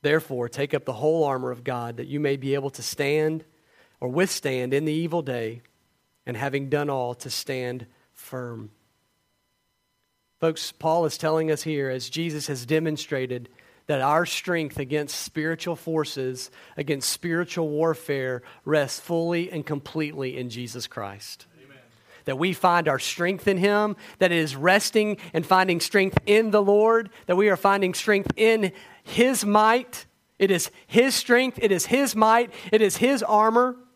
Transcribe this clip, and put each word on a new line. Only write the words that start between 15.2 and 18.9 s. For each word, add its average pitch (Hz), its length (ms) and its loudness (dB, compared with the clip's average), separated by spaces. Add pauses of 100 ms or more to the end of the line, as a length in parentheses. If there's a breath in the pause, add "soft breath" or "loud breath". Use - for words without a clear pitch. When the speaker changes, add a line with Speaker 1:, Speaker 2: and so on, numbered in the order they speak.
Speaker 1:
spiritual 160 560 -4
forces, 135 760 -4 (240 loud breath)
against 143 340 -4
spiritual 170 600 -4
warfare, 143 720 -2 (220 loud breath)
rests 143 340 0